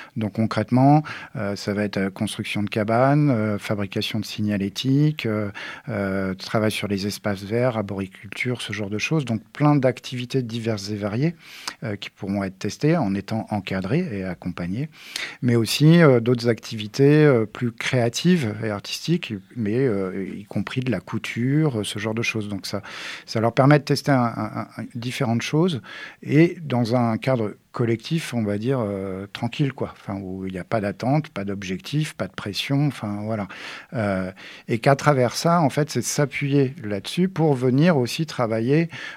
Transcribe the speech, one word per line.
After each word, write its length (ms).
Donc 180
concrètement, 680
euh, 200
ça 160
va 120
être, 120
euh, 140
construction 520
de 60
cabanes, 600
euh, 280
fabrication 640
de 60
signalétique, 1000
euh, 260
euh, 460
travail 320
sur 220
les 180
espaces 380
verts, 320
arboriculture, 840
ce 120
genre 180
de 80
choses. 260
Donc 160
plein 240
d'activités 640
diverses 480
et 60
variées, 400
euh, 100
qui 160
pourront 320
être 160
testées 380
en 180
étant 360
encadrées 600
et 140
accompagnées, 640
mais 120
aussi, 480
euh, 160
d'autres 300
activités, 760
euh, 220
plus 240
créatives 840
et 60
artistiques, 600
mais, 240
euh, 580
y 80
compris 360
de 100
la 100
couture, 840
ce 140
genre 140
de 80
choses. 260
Donc 180
ça, 160
ça 140
leur 120
permet 260
de 60
tester 260
un, 140
un, 520
un, 80
différentes 460
choses 380
et 400
dans 340
un 200
cadre 380
collectif, 600
on 100
va 140
dire, 240
euh, 540
tranquille, 400
quoi. 180
Enfin, 260
où 280
il 60
n'y 60
a 60
pas 160
d'attente, 480
pas 160
d'objectif, 680
pas 120
de 60
pression, 540
enfin, 380
voilà. 240
Euh, 400
et 120
qu'à 180
travers 380
ça, 260
en 80
fait, 220
c'est 100
de 40
s'appuyer 800
là-dessus 460
pour 240
venir 460
aussi 260
travailler, 640